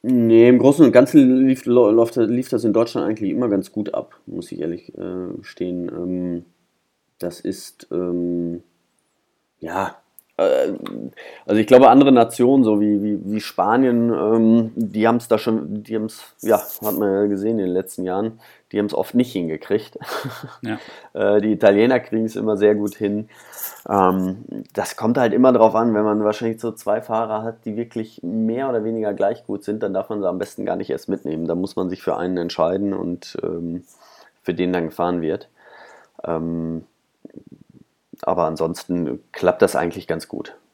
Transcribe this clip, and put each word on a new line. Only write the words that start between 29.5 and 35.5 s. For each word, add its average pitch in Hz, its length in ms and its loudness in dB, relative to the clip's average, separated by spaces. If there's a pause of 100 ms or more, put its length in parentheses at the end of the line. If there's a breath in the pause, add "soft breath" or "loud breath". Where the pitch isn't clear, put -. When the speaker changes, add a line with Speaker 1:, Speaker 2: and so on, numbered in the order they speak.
Speaker 1:
sind, 107 180 -6
dann 98 120 -4
darf 95 160 -6
man 107 100 -6
sie 92 80 -2
am 90 100 -4
besten 101 280 -8
gar 90 100 -4
nicht - 140 -10
erst - 180 -8
mitnehmen. 82 380 -6
Da 82 80 -2
muss 92 220 -6
man 92 120 -4
sich 92 140 -10
für - 160 -4
einen 90 180 -4
entscheiden 90 560 -2
und, 87 500 -8
ähm, 85 420 -8 (580 soft breath)
für 95 100 -4
den 90 220 -2
dann 85 100 -2
gefahren 87 380 -4
wird. 80 260 -6 (760 soft breath)